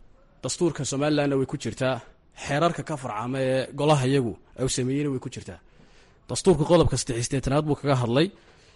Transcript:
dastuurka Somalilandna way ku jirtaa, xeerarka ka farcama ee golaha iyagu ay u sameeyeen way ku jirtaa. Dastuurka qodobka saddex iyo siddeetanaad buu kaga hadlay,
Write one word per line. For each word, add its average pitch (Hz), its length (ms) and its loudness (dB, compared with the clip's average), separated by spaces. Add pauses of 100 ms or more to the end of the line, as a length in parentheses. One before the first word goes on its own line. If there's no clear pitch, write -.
(440)
dastuurka 151 400 -2
Somalilandna 143 520 0
way 135 100 2
ku - 100 -6
jirtaa, 127 400 -2 (420)
xeerarka 156 440 0
ka 160 140 -6
farcama 123 440 -6
ee 131 340 0
golaha 143 320 4
iyagu 127 280 2 (200)
ay 127 100 -4
u 131 40 0
sameeyeen 135 420 -2
way 127 80 -4
ku 131 100 -10
jirtaa. - 300 -14 (720)
Dastuurka 151 360 4
qodobka 151 320 4
saddex 123 200 -4
iyo 117 80 -2
siddeetanaad 139 420 0
buu 147 80 0
kaga 139 220 0
hadlay, 123 300 2 (500)